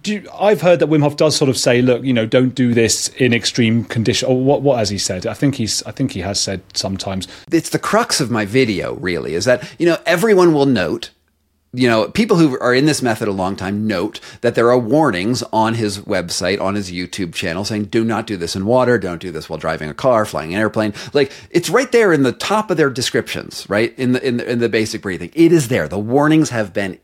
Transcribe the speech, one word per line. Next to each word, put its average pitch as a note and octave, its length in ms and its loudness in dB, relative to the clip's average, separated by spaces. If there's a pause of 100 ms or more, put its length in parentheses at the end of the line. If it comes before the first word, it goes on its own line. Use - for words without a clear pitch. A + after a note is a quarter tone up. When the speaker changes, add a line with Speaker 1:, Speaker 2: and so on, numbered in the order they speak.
Speaker 1:
do G#3 120 -4
you, G3 180 -8
I've F#3 300 2
heard F3 180 4
that D3+ 80 2
Wim D3+ 140 4
Hof D3 140 0
does D#3 200 2
sort C3+ 140 2
of A#2+ 80 -2
say, B2 240 2
"Look, B2+ 200 2
you C3 120 0
know, A2+ 100 2
don't B2+ 300 2
do B2 180 2
this A2+ 360 2
in A#2+ 260 2
extreme A2+ 500 0
condition." A2+ 420 -2
Or B2+ 160 2
what, C#3 200 2
what C3+ 160 2
has G#2 100 0
he G2+ 80 -4
said? F#2 300 -6
I A2+ 80 -4
think C#3 220 0
he's, - 260 -4
I G#2+ 80 -12
think C3 220 -4
he F#2 80 -6
has G2 200 -4
said F#2+ 220 -4 (120)
sometimes. F#2+ 540 -6 (240)
Speaker 2:
It's D#3+ 160 0
the - 100 -2
crux - 400 0
of B2 120 -2
my G#2+ 160 -2
video, F#2 480 0
really, D#2 400 -4
is E2+ 100 -2
that, - 340 0
you D#3 60 0
know, F3 220 2
everyone F3+ 480 4
will C#3 100 2
note, A2 460 0 (640)
you B2 120 2
know, A2+ 220 2
people G#3+ 300 2
who C#3+ 220 4
are B2 140 2
in C#3 120 4
this C#3 160 2
method A2 260 -2
a G2+ 40 0
long F#2+ 240 -2
time G#2 300 -4
note G#2 340 -4 (200)
that A#2 140 0
there A#2 160 4
are B2+ 80 4
warnings A#2+ 640 0 (100)
on A2 220 2
his G#2 240 -4
website, F#2 640 -4
on F#2+ 120 -2
his F#2+ 160 -6
YouTube F2 440 -8
channel, F2+ 280 -4
saying, G#2 220 -4
"Do A2+ 200 0
not A2+ 220 -2
do G2+ 120 -6
this E2+ 180 -6
in F#2+ 80 -4
water, B2 320 2
don't F2+ 240 -6
do F#2 100 -10
this D#2 200 -12
while D#2+ 80 -6
driving D#2 320 -6
a C#2+ 40 -12
car, A#2 300 2
flying D#2+ 300 -6
an G#2 60 -2
airplane." G#2+ 340 -2 (180)
Like, C#3+ 180 2 (200)
it's E3+ 180 0
right A#3+ 240 0
there G#3+ 220 4
in C#3 80 2
the C3+ 100 2
top - 380 -2
of F3 80 0
their D3 100 2
descriptions, - 800 -6
right? A2 300 0
In B2 140 0
the, - 140 -2
in A#2+ 120 0
the, A2+ 120 -6
in A#2+ 100 -2
the A#2 100 2
basic A2 320 -2
briefing. F2 320 -8
It E3 180 6
is D3 160 2
there. F2 200 0
The F2 100 -4
warnings C#3+ 500 2
have G#2+ 240 -4
been G2 320 -6